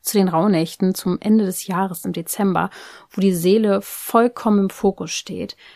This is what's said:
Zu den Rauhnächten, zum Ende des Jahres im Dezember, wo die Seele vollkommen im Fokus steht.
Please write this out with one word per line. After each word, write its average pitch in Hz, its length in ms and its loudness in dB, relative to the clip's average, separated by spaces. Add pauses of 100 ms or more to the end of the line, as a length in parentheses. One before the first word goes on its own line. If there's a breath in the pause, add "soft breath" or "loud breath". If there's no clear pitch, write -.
Zu - 160 -4
den 190 100 4
Rauhnächten, 175 680 2
zum 185 260 -2
Ende 214 260 4
des 185 200 -6
Jahres 185 400 -4
im 185 80 -4
Dezember, 175 560 -2 (400 loud breath)
wo - 100 -10
die 190 140 2
Seele 196 480 2
vollkommen 233 800 0
im 190 100 2
Fokus 190 420 -4
steht. - 460 -10 (180 loud breath)